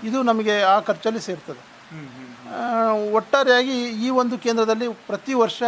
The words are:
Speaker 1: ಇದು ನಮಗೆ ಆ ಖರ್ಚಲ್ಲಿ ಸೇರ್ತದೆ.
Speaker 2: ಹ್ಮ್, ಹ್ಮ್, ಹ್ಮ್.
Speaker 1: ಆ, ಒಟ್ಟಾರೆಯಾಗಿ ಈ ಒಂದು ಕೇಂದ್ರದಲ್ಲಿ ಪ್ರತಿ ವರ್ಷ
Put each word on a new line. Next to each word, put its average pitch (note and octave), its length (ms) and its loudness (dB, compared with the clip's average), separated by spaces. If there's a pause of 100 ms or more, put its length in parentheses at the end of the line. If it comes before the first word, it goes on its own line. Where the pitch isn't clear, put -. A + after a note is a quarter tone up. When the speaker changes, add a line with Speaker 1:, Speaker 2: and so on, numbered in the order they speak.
Speaker 1:
ಇದು B3 180 -2
ನಮಗೆ G#3+ 400 2
ಆ G3 180 4
ಖರ್ಚಲ್ಲಿ G#3+ 400 -2
ಸೇರ್ತದೆ. - 760 -12
Speaker 2:
ಹ್ಮ್, D3 120 -16
ಹ್ಮ್, B2+ 180 -18
ಹ್ಮ್. A3+ 840 -2
Speaker 1:
ಆ, - 20 2
ಒಟ್ಟಾರೆಯಾಗಿ B3 920 2
ಈ C4 40 0
ಒಂದು B3 280 0
ಕೇಂದ್ರದಲ್ಲಿ A3+ 500 0
ಪ್ರತಿ G#3+ 460 -8
ವರ್ಷ A#3 340 0